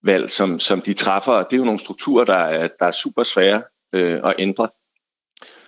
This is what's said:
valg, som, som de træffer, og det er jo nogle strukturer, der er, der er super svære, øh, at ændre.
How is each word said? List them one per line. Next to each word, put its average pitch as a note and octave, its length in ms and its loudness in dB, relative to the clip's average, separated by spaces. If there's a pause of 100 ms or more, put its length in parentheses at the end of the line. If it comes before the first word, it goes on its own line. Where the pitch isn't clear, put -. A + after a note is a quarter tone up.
valg, G2 280 2
som, F2+ 280 -2
som F#2+ 220 -2
de G#2 120 -4
træffer, G2 380 0
og G2 180 2
det B2+ 60 -2
er C3 40 4
jo B2+ 60 2
nogle G#2+ 140 0
strukturer, A#2+ 460 0
der G2 120 2
er, D#2+ 300 0 (120)
der F2+ 60 2
er F2 60 2
super - 320 -4
svære, G2 380 2 (320)
øh, F2 300 0
at F#2 160 0
ændre. G2 300 -2 (1000)